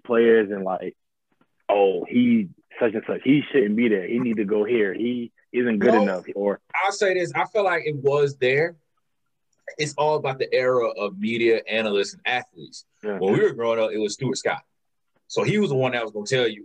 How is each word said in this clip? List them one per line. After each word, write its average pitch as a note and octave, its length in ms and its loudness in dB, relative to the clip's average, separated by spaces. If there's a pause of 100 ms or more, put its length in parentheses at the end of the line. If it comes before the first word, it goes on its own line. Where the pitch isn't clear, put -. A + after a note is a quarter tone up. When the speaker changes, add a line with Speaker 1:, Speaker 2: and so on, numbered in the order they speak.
Speaker 1:
players A2+ 460 4
and, G2 140 -6
like, F#2 320 -6 (720)
"Oh, G2 400 4
he A#2 400 4 (320)
such A2+ 140 0
and G#2+ 120 -4
such, F#2+ 180 -6
he C#3 180 4 (100)
shouldn't G#2 240 2
be A#2+ 120 2
there. F#2+ 180 0
He A#2 120 -2
need A#2+ 180 -2
to G#2+ 80 0
go G#2 200 0
here. G#2+ 280 0
He A#2 380 -6 (220)
isn't A#2 260 0
good A2+ 160 4
Speaker 2:
No. G#2+ 80 4
Speaker 1:
enough." F#2 220 -2 (100)
Or G2+ 260 -2 (240)
Speaker 2:
I'll G3+ 80 0
say G3 220 0
this, F3 200 -4
I E3+ 120 -2
feel G#3 180 -2
like E3+ 220 0
it D3+ 100 -4
was C#3 420 0
there. D3 380 0 (1000)
It's D3 160 -4
all D3+ 200 0
about C3+ 240 -4
the B2+ 160 -4
era B2+ 360 2
of G2 280 -6
media, A2+ 500 2
analysts, G2+ 460 -2
and - 100 -20
athletes. - 600 -8 (180)
Speaker 1:
Yeah. G2+ 160 -6
Speaker 2:
When F#2+ 140 2
we C3+ 100 4
were - 100 4
growing A2+ 280 -2
up, A2 120 0
it G#2 60 -4
was G#2 160 -2
Stuart B2 240 -4
Scott. F#2 240 -4 (640)
So - 160 -4
he D#3+ 160 0
was G3+ 120 0
the C#3+ 40 -2
one C3 180 0
that A#2+ 120 -2
was G#2+ 80 -10
gonna G#2 140 -8
tell B2+ 200 0
you, G#2+ 180 -6